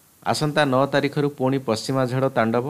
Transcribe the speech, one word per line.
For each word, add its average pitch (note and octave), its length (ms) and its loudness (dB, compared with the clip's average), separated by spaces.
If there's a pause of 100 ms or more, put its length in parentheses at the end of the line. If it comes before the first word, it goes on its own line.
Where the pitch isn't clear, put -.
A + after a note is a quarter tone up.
(240)
ଆସନ୍ତା D3 420 0
ନଅ C3+ 200 2
ତାରିଖରୁ C#3+ 440 0
ପୁଣି C3+ 280 -2
ପଶ୍ଚିମା C3 480 -2
ଝଡ଼ C3 240 0
ତାଣ୍ଡବ A#2+ 400 0